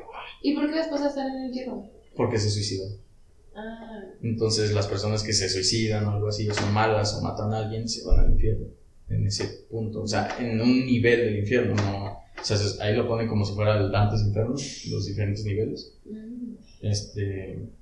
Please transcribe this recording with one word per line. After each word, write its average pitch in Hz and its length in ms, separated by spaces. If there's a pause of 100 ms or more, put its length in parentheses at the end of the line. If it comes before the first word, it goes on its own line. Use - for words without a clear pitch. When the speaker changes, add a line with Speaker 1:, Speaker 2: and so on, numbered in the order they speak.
(420)
Speaker 1:
¿Y 285 120
por 294 140
qué 311 80
la 320 60
esposa 285 260
está 277 180
en 262 160
el 262 60
infierno? 247 420 (260)
Speaker 2:
Porque 113 220
se 104 100
suicidó. 98 380 (680)
Speaker 1:
Ah. 220 480 (200)
Speaker 2:
Entonces 107 500
las 98 140
personas 107 360
que 110 120
se 98 160
suicidan 107 560
o 104 60
algo 107 160
así, 107 200
o 104 60
son 104 180
malas, 107 460
o - 40
matan 107 300
a 110 60
alguien, 110 300
se - 180
van - 140
al - 100
infierno, - 360 (440)
en 104 160
ese - 440
punto, 110 320
o 110 40
sea, 104 320
en 113 220
un 127 260
nivel 117 400
del 104 140
infierno, 104 340
no, 101 300 (360)
o - 40
sea, 110 120
se, 101 260
ahí 104 120
lo 120 140
ponen 113 200
como 101 160
si 101 100
fuera 107 240
el 98 120
Dante's 107 320
Inferno, 110 320
los 107 520
diferentes 101 380
niveles. - 500 (120)
Speaker 1:
Mm. 220 480 (280)
Speaker 2:
Este... 98 840 (160)